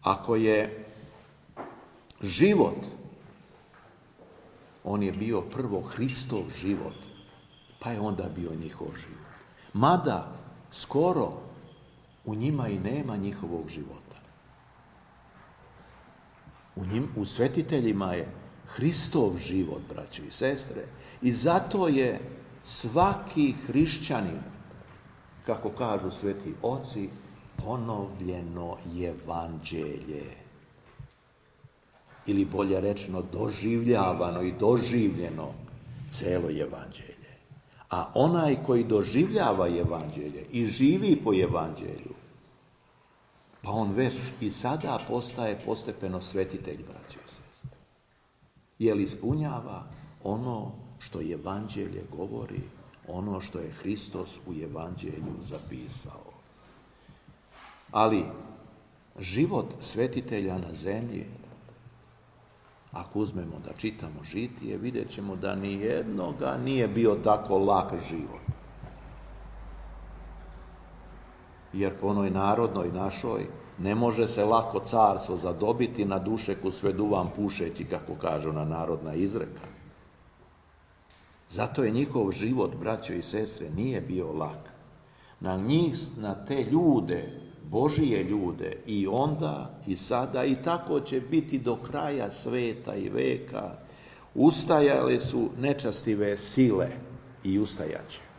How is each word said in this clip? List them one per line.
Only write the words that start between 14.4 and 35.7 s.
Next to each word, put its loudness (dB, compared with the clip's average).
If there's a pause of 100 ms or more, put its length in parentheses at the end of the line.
U -6
njim, -2
u 0
svetiteljima 2
je -2 (400)
Hristov 2
život, -2
braćo -10
i -12
sestre, -4 (360)
i 4
zato 2
je 4 (440)
svaki 4 (140)
hrišćanin, 2 (1040)
kako -2
kažu -2
sveti -4
oci, -4 (560)
ponovljeno -6 (260)
evanđelje. -6 (2000)
Ili 4
bolje 2
rečeno, 0
doživljavano 2
i 0
doživljeno 2 (600)